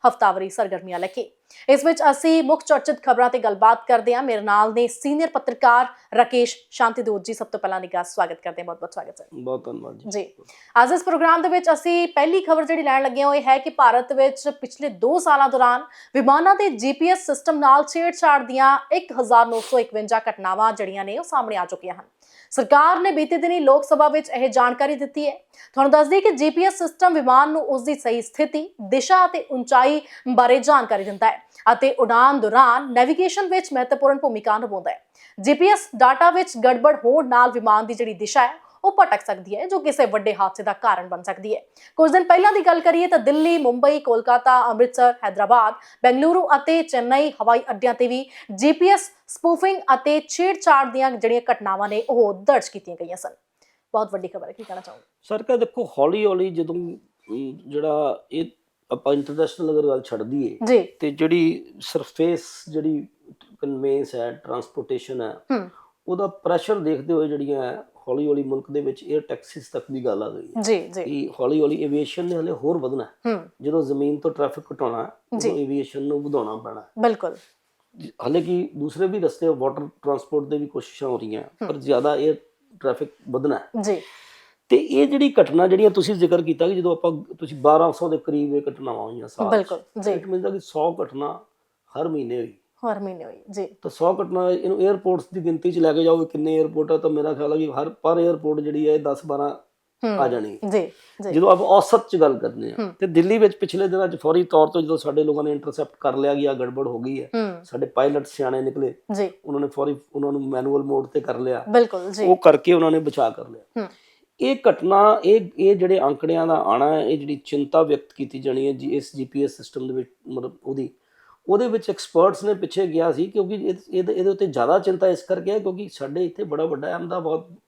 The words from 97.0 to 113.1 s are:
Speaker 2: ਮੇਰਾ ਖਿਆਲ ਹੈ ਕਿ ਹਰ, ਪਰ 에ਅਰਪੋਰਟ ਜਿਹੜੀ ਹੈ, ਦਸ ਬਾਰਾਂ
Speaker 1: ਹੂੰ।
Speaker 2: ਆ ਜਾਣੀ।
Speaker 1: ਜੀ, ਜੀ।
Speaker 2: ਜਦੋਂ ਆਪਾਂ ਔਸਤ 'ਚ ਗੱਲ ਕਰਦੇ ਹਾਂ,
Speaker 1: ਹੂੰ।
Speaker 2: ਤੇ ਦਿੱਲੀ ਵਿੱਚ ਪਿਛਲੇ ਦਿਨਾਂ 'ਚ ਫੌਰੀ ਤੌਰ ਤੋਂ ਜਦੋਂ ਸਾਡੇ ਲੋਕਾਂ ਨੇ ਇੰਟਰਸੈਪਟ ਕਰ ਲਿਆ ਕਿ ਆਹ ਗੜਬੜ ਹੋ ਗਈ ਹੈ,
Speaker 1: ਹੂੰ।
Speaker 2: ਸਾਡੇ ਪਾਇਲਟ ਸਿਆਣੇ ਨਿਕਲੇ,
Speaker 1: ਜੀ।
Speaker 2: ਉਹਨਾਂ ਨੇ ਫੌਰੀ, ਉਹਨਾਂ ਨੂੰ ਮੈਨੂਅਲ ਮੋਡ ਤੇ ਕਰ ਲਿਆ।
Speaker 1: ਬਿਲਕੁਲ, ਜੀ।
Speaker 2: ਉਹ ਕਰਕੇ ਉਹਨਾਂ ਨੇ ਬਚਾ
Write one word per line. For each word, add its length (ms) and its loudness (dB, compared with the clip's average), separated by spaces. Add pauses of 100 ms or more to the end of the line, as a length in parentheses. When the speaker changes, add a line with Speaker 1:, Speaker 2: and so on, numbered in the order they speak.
Speaker 2:
ਮੇਰਾ 240 -2
ਖਿਆਲ 180 -4
ਹੈ 60 0
ਕਿ 140 -4
ਹਰ, 160 -4
ਪਰ 280 0
에ਅਰਪੋਰਟ 440 0
ਜਿਹੜੀ 280 -2
ਹੈ, 100 4
ਦਸ 280 -4
ਬਾਰਾਂ 240 -4 (540)
Speaker 1:
ਹੂੰ। 160 -2
Speaker 2:
ਆ 80 2
ਜਾਣੀ। 300 -6 (100)
Speaker 1:
ਜੀ, 220 -2 (320)
ਜੀ। 100 -8
Speaker 2:
ਜਦੋਂ 180 4
ਆਪਾਂ 160 6
ਔਸਤ 420 4
'ਚ 80 -4
ਗੱਲ 220 4
ਕਰਦੇ 340 -8
ਹਾਂ, 120 -8
Speaker 1:
ਹੂੰ। 140 -12
Speaker 2:
ਤੇ 80 -2
ਦਿੱਲੀ 320 2
ਵਿੱਚ 180 4
ਪਿਛਲੇ 320 -4
ਦਿਨਾਂ 200 -2
'ਚ 80 -8
ਫੌਰੀ 260 0
ਤੌਰ 260 4
ਤੋਂ 140 -2
ਜਦੋਂ 140 -2
ਸਾਡੇ 280 -2
ਲੋਕਾਂ 200 -2
ਨੇ 80 -2
ਇੰਟਰਸੈਪਟ 480 -8
ਕਰ 160 -2
ਲਿਆ 180 0
ਕਿ 140 -2
ਆਹ 60 -2
ਗੜਬੜ 320 -6
ਹੋ 120 -6
ਗਈ 240 -8
ਹੈ, 120 -14
Speaker 1:
ਹੂੰ। 300 -6
Speaker 2:
ਸਾਡੇ 220 -8
ਪਾਇਲਟ 400 -2
ਸਿਆਣੇ 360 -4
ਨਿਕਲੇ, 320 -4 (180)
Speaker 1:
ਜੀ। 180 -4 (140)
Speaker 2:
ਉਹਨਾਂ 160 -6
ਨੇ 60 -2
ਫੌਰੀ, 300 -4 (180)
ਉਹਨਾਂ 180 -4
ਨੂੰ 160 -6
ਮੈਨੂਅਲ 340 -2
ਮੋਡ 240 -4
ਤੇ 140 -4
ਕਰ 180 -6
ਲਿਆ। 300 -4
Speaker 1:
ਬਿਲਕੁਲ, 420 0
ਜੀ। 160 -4
Speaker 2:
ਉਹ 100 6
ਕਰਕੇ 360 4
ਉਹਨਾਂ 180 4
ਨੇ 80 2
ਬਚਾ 320 -2